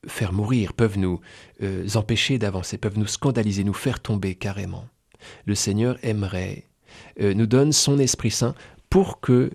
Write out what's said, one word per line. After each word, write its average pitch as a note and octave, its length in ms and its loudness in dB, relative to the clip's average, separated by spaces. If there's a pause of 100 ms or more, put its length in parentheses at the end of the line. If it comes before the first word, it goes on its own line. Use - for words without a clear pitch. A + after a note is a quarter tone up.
faire F#2 260 -4
mourir, G#2 400 0
peuvent G#2 240 2
nous, F#2 240 0 (400)
euh, F#2+ 340 -4
empêcher A2+ 420 0
d'avancer, G2+ 400 -4
peuvent G#2 200 -4
nous G#2 100 0
scandaliser, G#2+ 560 0
nous G2 100 0
faire - 280 -4
tomber G2 340 -2
carrément. F#2+ 520 -8 (580)
Le G2+ 100 0
Seigneur A2 480 0
aimerait, G2 640 -4 (560)
euh, G2+ 120 2
nous A2 140 2
donne C3+ 240 4
son C#3+ 280 4
Esprit B2 320 0
Saint A#2+ 240 -2 (340)
pour - 300 2
que B2+ 360 4